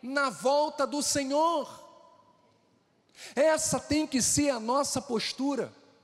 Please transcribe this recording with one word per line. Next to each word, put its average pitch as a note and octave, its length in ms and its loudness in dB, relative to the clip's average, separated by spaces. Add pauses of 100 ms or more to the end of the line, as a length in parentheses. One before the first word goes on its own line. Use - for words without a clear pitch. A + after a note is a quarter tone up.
na C4+ 280 -2
volta C#4+ 580 0
do C4+ 160 -4
Senhor. D4 800 0 (1500)
Essa D4+ 440 4
tem D4+ 280 0
que B3+ 140 0
ser C#4+ 280 2
a B3 100 0
nossa B3+ 420 0
postura. A#3 720 -2 (320)